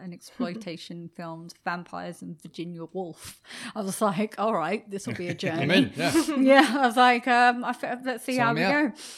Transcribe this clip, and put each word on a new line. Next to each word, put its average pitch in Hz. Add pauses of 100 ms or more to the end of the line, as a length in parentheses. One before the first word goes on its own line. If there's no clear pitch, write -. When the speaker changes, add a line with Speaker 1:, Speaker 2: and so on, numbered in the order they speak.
Speaker 1:
and 180
Speaker 2:
<laughs> -
Speaker 1:
exploitation 175
films, 165 (100)
vampires 175
and 175
Virginia 170
Woolf, 180 (360)
I 214
was 190
like, 208
"All 220
right, 175
this 196
will 240
be 175
a 170
Speaker 2:
<laughs> -
Speaker 1:
journey." 165
Speaker 2:
I'm 143
in, 180
yeah. 160 (140)
Speaker 1:
<laughs> 302
Yeah, 269
I 262
was 226
like, 247
um, 247
I -
f-, 247
let's 247
see 254
Speaker 2:
Sign 247
Speaker 1:
how 233
Speaker 2:
me 196
Speaker 1:
we 175
Speaker 2:
up. 285 (240)
Speaker 1:
go. - (180)